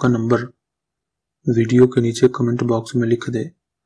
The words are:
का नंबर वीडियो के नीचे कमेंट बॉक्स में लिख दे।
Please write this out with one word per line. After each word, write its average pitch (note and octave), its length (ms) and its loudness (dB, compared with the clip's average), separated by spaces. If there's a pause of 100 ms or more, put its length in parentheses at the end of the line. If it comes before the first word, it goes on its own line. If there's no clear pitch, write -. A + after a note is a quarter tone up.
का B2+ 60 2
नंबर A#2+ 340 0 (1040)
वीडियो A#2+ 380 4
के B2+ 140 0
नीचे A#2 280 2
कमेंट A#2+ 340 -2
बॉक्स A#2 340 -2
में A#2 120 0
लिख A#2 220 -2
दे। B2 200 -6 (360)